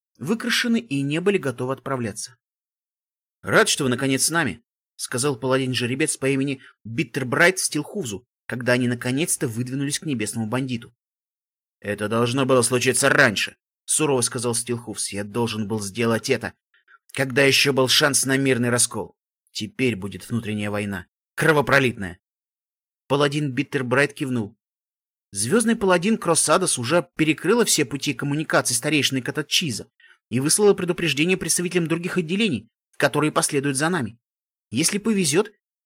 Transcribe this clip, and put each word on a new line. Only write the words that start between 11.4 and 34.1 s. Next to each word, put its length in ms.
"Это 280
должно 380
было 160
случиться 460
раньше", 480
сурово 360
сказал 340
Стилхуфс. 580
"Я 120
должен 420
был 140
сделать 500
это, 240
когда 300
ещё 300
был 160
шанс 360
на 120
мирный 340
раскол. 460
Теперь 460
будет 320
внутренняя 420
война. 360
Кровопролитная". 840
Паладин 440
Биттербрайт 640
кивнул. 420
Звёздный 440
паладин 420
Кроссадос 600
уже 380
перекрыла 480
все 200
пути 300
коммуникации 600
старейшины 480
Кататчиза 680
и 100
выслала 340
предупреждение 640
представителям 520
других 300
отделений, 520
которые 360
последуют 440
за 120
нами. 300